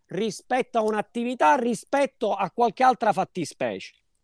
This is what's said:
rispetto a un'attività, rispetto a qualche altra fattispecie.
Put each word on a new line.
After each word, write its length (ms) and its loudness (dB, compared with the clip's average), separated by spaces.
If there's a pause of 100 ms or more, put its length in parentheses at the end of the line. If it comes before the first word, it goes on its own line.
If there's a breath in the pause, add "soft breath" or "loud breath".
rispetto 720 -2
a 40 0
un'attività, 760 0
rispetto 800 -2
a 160 -4
qualche 320 0
altra 300 4
fattispecie. 840 -6 (280)